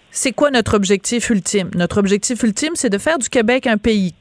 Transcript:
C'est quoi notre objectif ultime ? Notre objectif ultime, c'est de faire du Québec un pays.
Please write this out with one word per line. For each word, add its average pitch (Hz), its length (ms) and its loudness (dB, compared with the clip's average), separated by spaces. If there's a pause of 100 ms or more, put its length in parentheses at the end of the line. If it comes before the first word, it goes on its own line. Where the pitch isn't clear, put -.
(140)
C'est 254 200 -2
quoi 285 180 2
notre 226 240 2
objectif 202 540 0
ultime ? 196 440 0
Notre 175 240 -2
objectif 202 460 0
ultime, 269 300 -2
c'est 269 160 -2
de 196 80 0
faire 320 200 -2
du - 120 -6
Québec 247 360 2
un 226 120 2
pays. 202 440 0